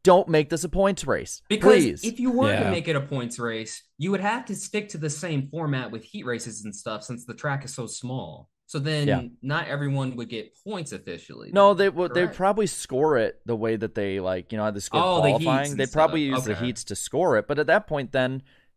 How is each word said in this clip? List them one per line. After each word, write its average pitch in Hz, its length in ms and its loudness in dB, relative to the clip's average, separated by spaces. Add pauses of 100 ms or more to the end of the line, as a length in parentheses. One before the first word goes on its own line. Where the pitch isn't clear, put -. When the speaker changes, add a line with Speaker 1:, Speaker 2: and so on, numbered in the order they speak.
Speaker 1:
don't 180 240 8
make 151 200 4
this 165 160 -4
a 165 40 -4
points 190 380 0
race, 90 420 -4
Speaker 2:
Because 196 360 8
Speaker 1:
please. 98 200 -2
Speaker 2:
if 233 160 -4
you 247 100 0
were 220 220 2
Speaker 3:
Yeah. - 120 2
Speaker 2:
to 196 60 0
make 170 180 -2
it 151 80 2
a 139 40 0
points 127 380 -6
race, 113 440 -6 (160)
you 170 140 -2
would 190 80 0
have 226 260 -2
to 202 80 -6
stick 208 360 -6
to 160 80 -10
the 151 120 -4
same 147 400 -4
format 139 400 -4
with 110 140 -12
heat - 200 -14
races 113 400 -8
and 104 100 -12
stuff 107 280 -10
since 120 240 -12
the 113 80 -12
track 139 300 -4
is - 100 -14
so 120 120 -8
small. 107 640 -10 (180)
So - 120 -8
then 147 300 -2
Speaker 1:
Yeah. 90 140 0 (200)
Speaker 2:
not 147 260 -4
everyone 139 480 -2
would 120 120 -10
get 110 240 -10 (120)
points 185 280 -10
officially. 82 600 -14
Speaker 1:
No, 202 220 8
they 196 140 4
would, 165 260 -2
they'd 175 80 4
Speaker 2:
Correct. 175 140 -2
Speaker 1:
probably 202 320 2
score 139 500 2
it - 260 0
the 117 120 -2
way 113 200 0
that 104 200 -4
they, 98 240 -2
like, 92 320 -2
you 110 60 -6
know, 107 60 0
how 107 60 2
they 101 100 -6
score 156 220 0
Speaker 2:
Oh, 180 200 2
the 147 80 6
heats 147 140 2
Speaker 1:
qualifying. 139 280 0
Speaker 2:
and 135 80 -4
Speaker 1:
They'd 135 120 -2
probably 156 360 2
Speaker 2:
stuff. 131 100 0
Speaker 1:
use 131 80 -4
the 107 100 -2
Speaker 2:
Okay. 110 100 -4
Speaker 1:
heats - 180 -6
to 101 120 -8
score 151 400 0
it. 104 120 0
But 143 100 -2
at 147 80 0
that 202 200 4
point, 139 260 -6
then, 131 300 -2 (340)